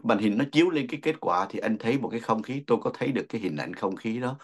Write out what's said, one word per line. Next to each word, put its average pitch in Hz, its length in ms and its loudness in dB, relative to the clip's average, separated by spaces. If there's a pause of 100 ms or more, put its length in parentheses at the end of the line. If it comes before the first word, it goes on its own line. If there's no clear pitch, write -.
màn 113 140 4
hình 104 200 2
nó 139 140 2
chiếu 170 180 6
lên 143 200 0
cái 151 140 -6
kết 156 160 2
quả 90 300 0
thì 101 100 -6
anh 110 200 0
thấy 123 200 2
một 117 100 -4
cái 113 100 -4
không 110 240 0
khí, 139 240 -6
tôi 117 160 4
có 123 100 0
thấy 127 180 -2
được 113 180 -2
cái 113 120 -6
hình 80 160 -4
ảnh 65 160 -6
không 98 220 -4
khí 113 240 -4
đó. 127 240 -4